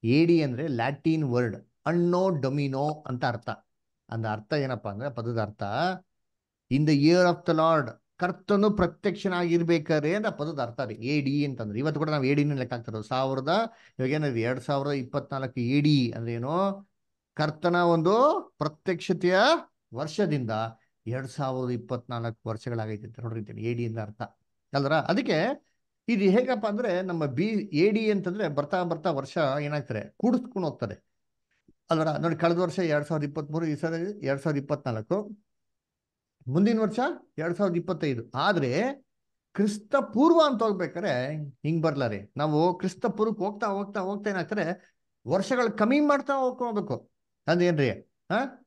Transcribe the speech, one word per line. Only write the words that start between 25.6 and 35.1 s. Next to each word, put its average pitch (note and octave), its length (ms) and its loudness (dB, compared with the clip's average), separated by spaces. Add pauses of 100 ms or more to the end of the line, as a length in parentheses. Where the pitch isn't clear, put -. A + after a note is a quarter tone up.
ಇದು G3+ 160 2
ಹೇಗಪ್ಪ A#3 420 4
ಅಂದ್ರೆ, G#3 360 -2
ನಮ್ಮ E3+ 220 -2
ಬಿ, C#3 220 0 (260)
ಎ E3+ 180 4
ಡಿ G#3+ 200 2
ಅಂತಂದ್ರೆ F#3+ 380 -2
ಬರ್ತಾ D3 340 -2
ಬರ್ತಾ E3+ 280 -2
ವರ್ಷ C3+ 280 -4 (220)
ಏನಾಗ್ತಾರೆ, D3 560 -6
ಕೂಡಿಸ್ಕೊಂಡು A#3+ 520 0
ಹೋಗ್ತಾರೆ - 360 -8 (840)
ಅಲ್ವರ? D#3 260 0
ನೋಡಿ, D#3 200 0
ಕಳೆದ E3+ 220 2
ವರ್ಷ F3 200 0
ಎರಡ್ D3 280 0
ಸಾವಿರದ D3+ 180 -2
ಇಪ್ಪತ್ಮೂರು, D3+ 420 -4
ಈ D3+ 100 -2
ಸರಿ E3 500 -4
ಎರಡ್ C#3 140 0
ಸಾವಿರದ C#3+ 200 0
ಇಪ್ಪತ್ನಾಲ್ಕು, C#3+ 880 -4 (960)